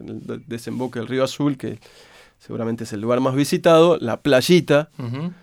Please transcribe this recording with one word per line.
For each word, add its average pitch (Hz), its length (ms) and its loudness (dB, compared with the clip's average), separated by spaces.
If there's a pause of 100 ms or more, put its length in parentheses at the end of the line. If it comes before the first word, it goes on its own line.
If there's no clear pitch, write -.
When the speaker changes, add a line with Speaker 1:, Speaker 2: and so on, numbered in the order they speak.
Speaker 1:
el 110 200 -12
de-, 117 200 -10
desemboque 120 520 -8
del 110 100 -8
Río 131 160 0
Azul, 143 320 -2
que 113 220 -10 (580)
seguramente 113 480 -8
es - 80 -12
el 104 80 -8
lugar 120 200 0
más 131 140 0
visitado, 165 640 4
la 113 220 -6
playita, 147 760 4
Speaker 2:
Ujú. 139 340 -8 (100)